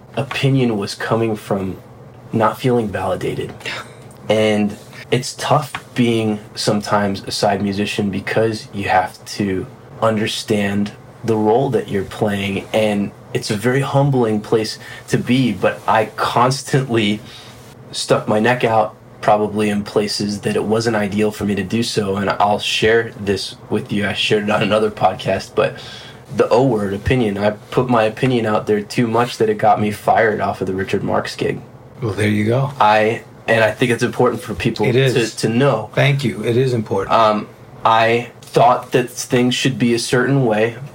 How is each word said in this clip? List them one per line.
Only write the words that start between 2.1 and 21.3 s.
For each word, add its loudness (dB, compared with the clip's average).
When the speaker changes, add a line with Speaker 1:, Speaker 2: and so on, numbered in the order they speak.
Speaker 1:
not 0
feeling 0
validated. -4
And 2
it's -2
tough 0
being 2
sometimes 0
a -10
side 0
musician -2
because -2
you -4
have -2
to -2
understand -2
the 0
role 4
that 0
you're -2
playing, -2
and 0
it's -4
a -4
very 0
humbling 2
place -2
to 0
be, 2
but -2
I 2
constantly 0
stuck 0
my 2
neck 2
out 2
probably 2
in -2
places -2
that -2
it 0
wasn't 0
ideal 0